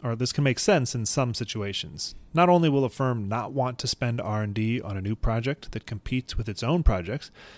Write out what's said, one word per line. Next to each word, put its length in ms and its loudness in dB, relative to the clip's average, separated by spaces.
or 140 -2
this 160 -2
can 120 0
make 140 2
sense 360 2
in 120 -2
some 280 0
situations. 800 -8
Not 140 6
only 200 8
will 160 4
a 60 2
firm 380 -2
not 240 -4
want 260 -2
to 100 -6
spend 320 -2
R 220 -2
and 120 -2
D 260 0
on 160 -6
a 40 -4
new 160 -2
project 560 -2
that 140 -8
competes 500 -4
with 120 -2
its 140 -6
own 200 2
projects, 480 0